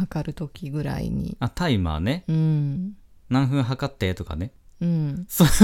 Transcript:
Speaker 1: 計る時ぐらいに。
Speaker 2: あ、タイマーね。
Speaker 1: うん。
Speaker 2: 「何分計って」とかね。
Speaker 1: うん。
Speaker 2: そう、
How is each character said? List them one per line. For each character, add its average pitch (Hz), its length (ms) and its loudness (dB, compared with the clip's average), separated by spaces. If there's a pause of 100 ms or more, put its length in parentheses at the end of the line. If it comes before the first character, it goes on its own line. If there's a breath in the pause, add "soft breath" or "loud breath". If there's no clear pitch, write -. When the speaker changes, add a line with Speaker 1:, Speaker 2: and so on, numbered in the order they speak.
Speaker 1:
計 151 140 -6
る 151 120 -8
時 151 360 -10
ぐ 147 140 -4
ら 143 160 -4
い - 100 -4
に。 - 300 -4
Speaker 2:
あ、 120 100 -2
タ 175 200 -2
イ 110 100 2
マ 80 160 -2
ー 76 60 -4
ね。 139 260 -2
Speaker 1:
う 165 60 0
ん。 156 600 0 (380)
Speaker 2:
「何 131 160 2
分 135 180 0
計 131 220 -4
っ - 20 -4
て」 92 240 -2
と 95 120 -8
か 80 100 -8
ね。 90 160 -6 (280)
Speaker 1:
う 170 60 -2
ん。 160 420 -2
Speaker 2:
そ - 160 2
う、 147 40 8 (160)